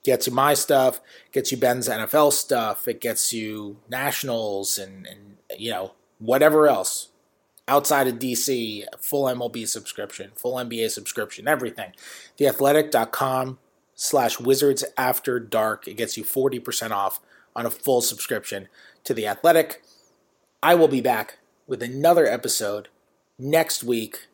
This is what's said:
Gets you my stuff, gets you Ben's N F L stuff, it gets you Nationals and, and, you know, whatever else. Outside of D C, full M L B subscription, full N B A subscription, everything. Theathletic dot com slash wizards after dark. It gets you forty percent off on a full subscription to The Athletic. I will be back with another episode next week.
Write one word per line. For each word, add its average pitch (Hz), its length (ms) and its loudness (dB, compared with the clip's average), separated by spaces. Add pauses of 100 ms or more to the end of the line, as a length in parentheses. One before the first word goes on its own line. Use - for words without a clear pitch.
Gets 127 220 2
you 123 60 -4
my 139 220 4
stuff, 131 460 2 (320)
gets 131 200 -2
you 123 60 -4
Ben's 123 300 0
N 127 120 -2
F 110 140 -4
L 151 160 6
stuff, 117 580 -2
it 113 120 -6
gets 113 340 -2
you 107 420 -8 (140)
Nationals 117 880 -4
and, 95 280 -14
and, 101 300 -20 (220)
you 113 120 -8
know, 95 220 -8 (260)
whatever 151 480 6
else. 104 420 0 (600)
Outside 139 400 2
of 117 100 -4
D 127 160 -4
C, 113 520 -4 (120)
full 139 300 -2
M 123 140 -4
L 120 80 -4
B 113 160 -10
subscription, - 680 -10
full 127 240 -6
N 123 120 -8
B 117 120 -4
A 113 60 -2
subscription, 104 580 -8
everything. 123 460 -4 (460)
Theathletic 143 520 4
dot 113 220 0
com 131 460 -2 (360)
slash 123 460 0
wizards 135 420 4 (140)
after 127 420 0
dark. 110 480 -2
It 104 80 -12
gets 113 220 -4
you 107 80 -10
forty 131 340 0
percent 113 360 -6
off 98 260 -2 (340)
on 117 120 -6
a 113 40 -2
full 127 300 2
subscription 104 680 -6 (360)
to - 80 -4
The 107 140 -2
Athletic. 160 560 2 (800)
I 165 120 8
will 160 140 8
be 135 140 0
back 110 360 -2 (280)
with 120 160 -8
another 143 440 4
episode 104 640 -2 (500)
next 151 460 0
week. 113 500 -4